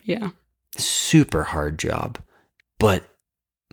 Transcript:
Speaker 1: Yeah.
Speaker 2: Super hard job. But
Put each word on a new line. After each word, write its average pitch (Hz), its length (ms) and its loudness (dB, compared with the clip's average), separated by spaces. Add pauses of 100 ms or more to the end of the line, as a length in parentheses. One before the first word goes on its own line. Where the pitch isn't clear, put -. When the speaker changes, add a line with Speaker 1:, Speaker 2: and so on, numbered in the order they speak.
Speaker 1:
Yeah. 196 240 -4 (480)
Speaker 2:
Super - 680 2
hard 76 340 -4
job. - 400 -6 (640)
But 101 300 2 (640)